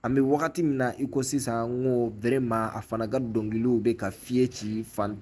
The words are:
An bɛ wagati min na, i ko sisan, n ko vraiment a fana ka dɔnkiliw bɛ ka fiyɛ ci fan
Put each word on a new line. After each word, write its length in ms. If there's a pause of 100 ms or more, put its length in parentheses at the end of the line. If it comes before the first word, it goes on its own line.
An 140
bɛ 40
wagati 440
min 140
na, 200
i 100
ko 140
sisan, 480
n 140
ko 360
vraiment 540
a 80
fana 260
ka 120
dɔnkiliw 600
bɛ 140
ka 160
fiyɛ 400
ci 320
fan 380